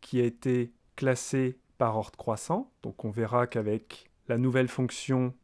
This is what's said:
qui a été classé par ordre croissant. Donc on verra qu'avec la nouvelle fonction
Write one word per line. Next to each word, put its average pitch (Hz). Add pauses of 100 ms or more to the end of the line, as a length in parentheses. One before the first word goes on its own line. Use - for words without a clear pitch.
qui 127
a 120
été 120 (220)
classé 131 (180)
par 113
ordre 104
croissant. 165 (140)
Donc 110
on 110
verra 117
qu'avec 110 (200)
la 117
nouvelle 127
fonction 127